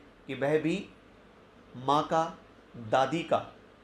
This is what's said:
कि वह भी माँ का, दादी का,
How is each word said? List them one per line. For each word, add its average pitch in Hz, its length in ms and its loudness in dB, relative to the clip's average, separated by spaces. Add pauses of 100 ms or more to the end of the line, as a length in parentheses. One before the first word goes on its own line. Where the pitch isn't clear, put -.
(280)
कि 135 60 -8
वह 143 260 2
भी 170 300 -2 (880)
माँ 139 260 2
का, 165 340 -2 (400)
दादी 131 460 0
का, 123 140 0 (460)